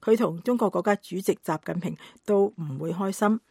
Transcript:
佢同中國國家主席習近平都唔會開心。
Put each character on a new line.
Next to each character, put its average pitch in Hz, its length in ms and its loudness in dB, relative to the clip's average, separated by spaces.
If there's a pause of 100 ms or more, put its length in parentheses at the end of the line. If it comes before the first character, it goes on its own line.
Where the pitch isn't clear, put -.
佢 226 140 4
同 170 240 -2
中 247 160 0
國 226 120 2
國 180 120 -2
家 202 160 2
主 - 180 -10
席 190 200 0
習 160 300 -4
近 170 140 -4
平 165 160 -6 (300)
都 202 220 4 (100)
唔 147 240 -6
會 160 100 -4
開 190 220 -2
心。 214 260 2 (120)